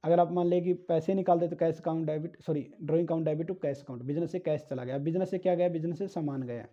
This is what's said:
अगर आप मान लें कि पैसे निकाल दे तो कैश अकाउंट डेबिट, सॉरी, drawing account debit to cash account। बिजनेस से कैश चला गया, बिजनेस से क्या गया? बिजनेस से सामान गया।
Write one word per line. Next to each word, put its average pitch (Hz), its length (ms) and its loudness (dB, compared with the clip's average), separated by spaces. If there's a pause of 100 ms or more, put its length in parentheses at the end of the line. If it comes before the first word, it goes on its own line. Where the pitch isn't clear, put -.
अगर 170 160 6
आप 170 120 4
मान 180 160 2
लें 175 160 2
कि 180 100 2
पैसे 170 400 0
निकाल 175 260 4
दे 170 80 2
तो 165 80 -4
कैश 165 240 0
अकाउंट 165 280 -2
डेबिट, 156 340 -6
सॉरी, 151 200 -2 (220)
drawing 160 240 2
account 165 220 0
debit 156 200 -2
to 185 120 -6
cash 139 200 -4
account। 123 220 -12
बिजनेस 160 280 -2
से 185 80 -4
कैश 151 300 -2
चला 127 140 -6
गया, 127 140 -4
बिजनेस 165 340 -2
से 196 60 -2
क्या 180 180 2
गया? 175 140 2
बिजनेस 165 280 -2
से 196 100 -4
सामान 143 360 -4
गया। 120 300 -8